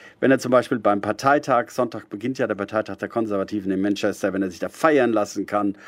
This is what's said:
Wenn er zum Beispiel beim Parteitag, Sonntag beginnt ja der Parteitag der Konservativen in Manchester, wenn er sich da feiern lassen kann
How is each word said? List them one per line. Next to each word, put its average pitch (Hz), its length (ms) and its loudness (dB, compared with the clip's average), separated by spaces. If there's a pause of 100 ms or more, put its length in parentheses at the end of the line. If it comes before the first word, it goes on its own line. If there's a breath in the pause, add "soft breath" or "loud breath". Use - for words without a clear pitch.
(200 loud breath)
Wenn 123 100 4
er 131 80 6
zum 123 120 -4
Beispiel 123 280 4
beim 101 240 2
Parteitag, 127 680 2
Sonntag 117 400 -4
beginnt 123 300 -6
ja 123 80 0
der 107 80 0
Parteitag 101 420 -4
der 101 140 -6
Konservativen 101 600 -2
in 95 120 0
Manchester, 101 500 0
wenn 95 80 -4
er 95 100 -2
sich 85 100 -14
da 90 100 -6
feiern 139 420 2
lassen 104 320 -2
kann 101 320 -2 (120 loud breath)